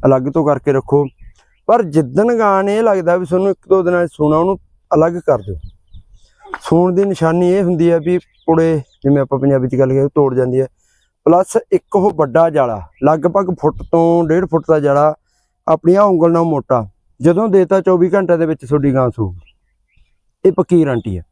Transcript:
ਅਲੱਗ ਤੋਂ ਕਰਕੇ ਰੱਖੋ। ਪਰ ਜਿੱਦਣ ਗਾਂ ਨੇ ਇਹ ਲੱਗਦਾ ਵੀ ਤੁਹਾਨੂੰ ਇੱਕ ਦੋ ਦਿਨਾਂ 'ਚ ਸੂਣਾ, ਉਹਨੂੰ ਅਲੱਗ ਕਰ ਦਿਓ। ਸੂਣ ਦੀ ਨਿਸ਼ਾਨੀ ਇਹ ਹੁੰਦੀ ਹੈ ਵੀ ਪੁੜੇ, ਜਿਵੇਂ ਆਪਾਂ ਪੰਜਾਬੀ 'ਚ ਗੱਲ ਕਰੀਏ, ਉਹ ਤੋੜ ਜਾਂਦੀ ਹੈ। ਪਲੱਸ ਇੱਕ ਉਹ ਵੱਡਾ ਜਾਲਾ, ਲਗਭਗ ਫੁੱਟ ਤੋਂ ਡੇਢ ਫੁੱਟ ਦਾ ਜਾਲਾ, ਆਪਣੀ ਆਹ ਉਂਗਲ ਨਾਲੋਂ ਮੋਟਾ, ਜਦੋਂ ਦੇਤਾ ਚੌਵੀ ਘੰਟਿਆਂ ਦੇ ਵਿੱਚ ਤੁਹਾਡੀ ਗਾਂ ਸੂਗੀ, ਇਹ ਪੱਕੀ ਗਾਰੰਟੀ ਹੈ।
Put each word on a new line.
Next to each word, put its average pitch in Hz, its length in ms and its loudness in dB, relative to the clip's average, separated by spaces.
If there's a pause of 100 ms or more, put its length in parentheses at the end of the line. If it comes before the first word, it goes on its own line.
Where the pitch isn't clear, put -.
ਅਲੱਗ 131 160 2
ਤੋਂ 143 240 -2
ਕਰਕੇ 147 260 -2
ਰੱਖੋ। 143 340 0 (600)
ਪਰ 233 160 2
ਜਿੱਦਣ 160 560 0
ਗਾਂ 196 260 2
ਨੇ 202 120 -2
ਇਹ 226 60 0
ਲੱਗਦਾ 185 340 0
ਵੀ 180 100 -4
ਤੁਹਾਨੂੰ 185 240 0
ਇੱਕ - 180 -8
ਦੋ 190 140 2
ਦਿਨਾਂ 175 240 0
'ਚ 156 60 -8
ਸੂਣਾ, 151 240 0
ਉਹਨੂੰ 180 220 0 (360)
ਅਲੱਗ 160 180 2
ਕਰ 160 260 -2
ਦਿਓ। 98 160 -10 (1040)
ਸੂਣ 175 340 0
ਦੀ 196 100 0
ਨਿਸ਼ਾਨੀ 175 460 0
ਇਹ 196 120 0
ਹੁੰਦੀ 170 280 0
ਹੈ 170 80 2
ਵੀ 175 200 -2
ਪੁੜੇ, 160 600 -2
ਜਿਵੇਂ 139 440 -2
ਆਪਾਂ 135 160 -4
ਪੰਜਾਬੀ 135 300 -4
'ਚ 127 80 -6
ਗੱਲ 131 120 2
ਕਰੀਏ, 135 120 0
ਉਹ 139 140 -2
ਤੋੜ 139 200 0
ਜਾਂਦੀ 127 260 0
ਹੈ। 131 60 -2 (580)
ਪਲੱਸ 180 340 0 (140)
ਇੱਕ - 240 -2
ਉਹ 196 140 2
ਵੱਡਾ 160 400 0
ਜਾਲਾ, 120 320 -2 (220)
ਲਗਭਗ 165 560 0
ਫੁੱਟ 147 160 -2 (160)
ਤੋਂ 170 320 2
ਡੇਢ 165 200 0
ਫੁੱਟ 160 240 -4
ਦਾ 156 120 2
ਜਾਲਾ, 147 340 2 (540)
ਆਪਣੀ 165 260 2
ਆਹ 202 100 4
ਉਂਗਲ 170 280 2
ਨਾਲੋਂ 170 140 0
ਮੋਟਾ, 131 420 -2 (320)
ਜਦੋਂ 170 280 2
ਦੇਤਾ 190 320 2
ਚੌਵੀ 180 340 2
ਘੰਟਿਆਂ 175 240 2
ਦੇ 165 80 0
ਵਿੱਚ 156 220 -6
ਤੁਹਾਡੀ 139 260 0
ਗਾਂ 127 220 0
ਸੂਗੀ, 92 240 -6 (1040)
ਇਹ 127 80 4
ਪੱਕੀ 170 320 0
ਗਾਰੰਟੀ 113 340 -4
ਹੈ। 87 140 -12